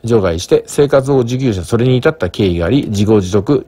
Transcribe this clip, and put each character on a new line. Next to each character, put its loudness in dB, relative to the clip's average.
除 2
外 -2
し -10
て、 2
生 0
活 0
保 2
護 2
受 -4
給 0
者 -6
そ -2
れ 2
に 2
至 0
っ -2
た -4
経 -2
緯 0
が -2
あ 0
り、 0
自 -2
業 4
自 0
得、 0